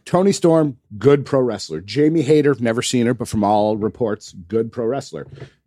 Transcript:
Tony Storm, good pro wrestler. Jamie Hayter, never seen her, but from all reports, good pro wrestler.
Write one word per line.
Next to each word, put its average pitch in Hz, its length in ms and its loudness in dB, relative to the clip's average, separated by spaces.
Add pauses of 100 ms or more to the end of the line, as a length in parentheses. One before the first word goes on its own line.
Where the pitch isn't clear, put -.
Tony 190 260 2
Storm, 160 460 2 (220)
good 139 280 4
pro 139 140 0
wrestler. 101 400 -4
Jamie 147 420 0
Hayter, 143 380 4
never 117 220 0
seen 120 240 0
her, 120 80 0
but 113 120 -6
from 107 160 -2
all 107 340 2
reports, 107 560 -4 (140)
good 113 240 -2
pro 117 160 -6
wrestler. 127 400 -8 (400)